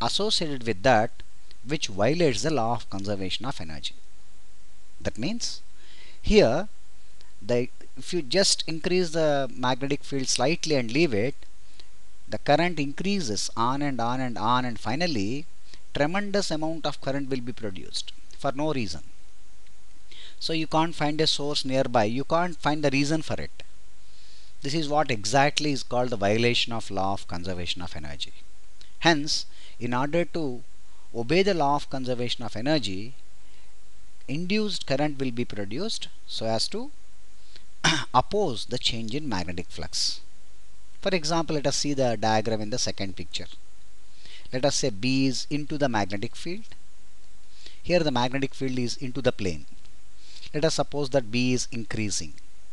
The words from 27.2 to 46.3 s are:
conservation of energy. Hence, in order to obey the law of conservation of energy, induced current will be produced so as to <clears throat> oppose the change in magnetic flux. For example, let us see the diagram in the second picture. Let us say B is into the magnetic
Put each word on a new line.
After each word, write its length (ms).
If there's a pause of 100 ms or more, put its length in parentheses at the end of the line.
conservation 560
of 140
energy. 360 (680)
Hence, 440 (360)
in 120
order 320
to 380 (500)
obey 300
the 100
law 220
of 160
conservation 540
of 120
energy, 580 (1120)
induced 580
current 320
will 140
be 120
produced 600 (200)
so 200
as 220
to 240 (920)
<clears throat> 300
oppose 520
the 120
change 380
in 120
magnetic 380
flux. 540 (800)
For 120
example, 440
let 100
us 100
see 180
the 220
diagram 440
in 100
the 80
second 380
picture. 320 (1040)
Let 120
us 120
say 140
B 360
is 240
into 260
the 120
magnetic 480